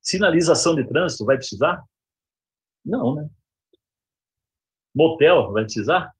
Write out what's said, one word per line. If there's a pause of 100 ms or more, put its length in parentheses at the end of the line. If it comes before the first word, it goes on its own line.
Sinalização
de
trânsito
vai
precisar? (1000)
Não,
né? (1700)
Motel
vai
precisar?